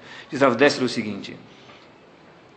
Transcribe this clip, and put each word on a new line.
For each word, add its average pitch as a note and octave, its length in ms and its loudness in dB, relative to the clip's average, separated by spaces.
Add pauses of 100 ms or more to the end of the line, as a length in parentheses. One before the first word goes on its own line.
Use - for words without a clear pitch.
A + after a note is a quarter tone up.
(300)
Diz B2 100 -6
Rav C3 140 6
Dessler C#3 300 4
o A#2+ 40 0
seguinte. G#2 480 -8 (1200)